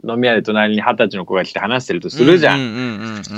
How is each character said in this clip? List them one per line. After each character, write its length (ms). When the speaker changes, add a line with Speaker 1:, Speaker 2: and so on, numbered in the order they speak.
Speaker 1:
ー、 80
飲 80
み 80
屋 60
で 80
隣 340
に 60
二 120
十 120
歳 100
の 100
子 80
が 100
来 80
て 60
話 240
し 60
て 60
る 40
と 120
す 120
る 160
じ 80
ゃ 80
ん。 60
Speaker 2:
う 20
ん 40
う 20
ん 60
う 40
ん 500
う 80